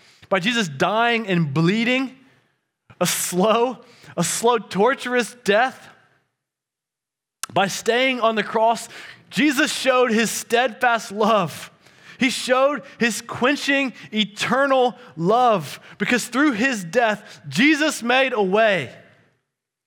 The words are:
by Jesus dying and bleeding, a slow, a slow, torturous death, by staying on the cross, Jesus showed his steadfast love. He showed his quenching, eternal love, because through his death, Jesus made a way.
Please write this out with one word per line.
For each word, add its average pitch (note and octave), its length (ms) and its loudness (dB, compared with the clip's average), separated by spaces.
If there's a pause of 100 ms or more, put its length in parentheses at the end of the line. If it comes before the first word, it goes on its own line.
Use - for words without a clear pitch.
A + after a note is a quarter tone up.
(280)
by F#3+ 120 0
Jesus A3+ 260 -2
dying G#3+ 600 0
and E3+ 260 0
bleeding, A3+ 640 0 (840)
a E3+ 60 2
slow, A3 720 0 (360)
a E3+ 80 -2
slow, A#3 340 0
torturous B3 840 -2
death, A3+ 440 0 (1600)
by G3 140 2
staying B3 540 -2
on A3+ 140 2
the G#3 80 -2
cross, A3 460 0 (400)
Jesus C#4 420 0
showed B3+ 400 2
his A3 200 2
steadfast A#3 840 -2
love. G3+ 580 0 (480)
He B3 120 2
showed C4+ 520 0 (160)
his A3+ 220 -2
quenching, C#4 720 -2 (180)
eternal B3 840 0 (200)
love, G3 640 0 (180)
because A#3 300 -2
through C#4 240 0
his A3+ 300 -2
death, G#3 680 -2
Jesus A#3 540 2
made B3+ 300 2
a G#3+ 100 0
way. F#3+ 520 0 (920)